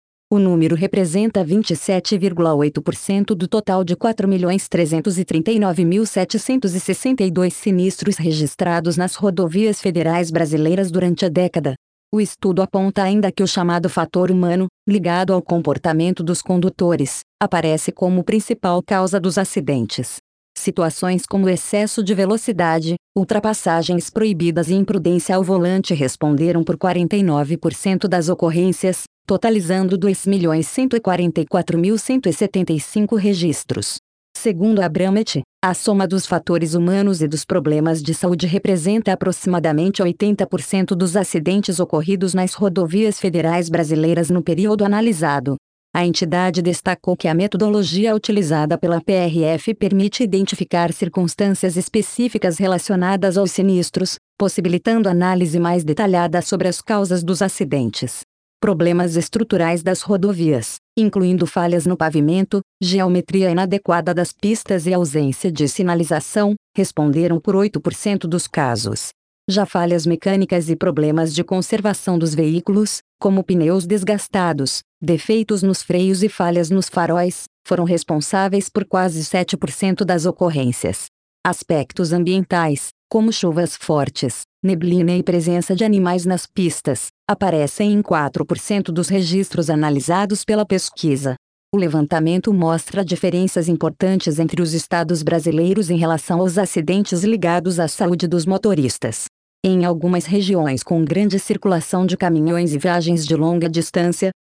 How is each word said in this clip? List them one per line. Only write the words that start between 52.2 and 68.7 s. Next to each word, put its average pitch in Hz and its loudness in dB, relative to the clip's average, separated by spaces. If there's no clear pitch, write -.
relacionadas 185 0
aos 196 2
sinistros, 185 0
possibilitando 190 0
análise 180 2
mais 170 2
detalhada 175 0
sobre 190 -2
as 175 -4
causas 185 0
dos 175 -2
acidentes. 139 -2
Problemas 175 2
estruturais 170 0
das 185 -2
rodovias, 170 0
incluindo 185 2
falhas 170 0
no 180 0
pavimento, 160 2
geometria 185 0
inadequada 175 0
das - -2
pistas 202 -2
e 185 2
ausência 151 0
de 147 0
sinalização, 180 0
responderam 165 2
por 190 0
oito 202 0
por 202 -4
cento 196 -4
dos 170 -2
casos. 117 -2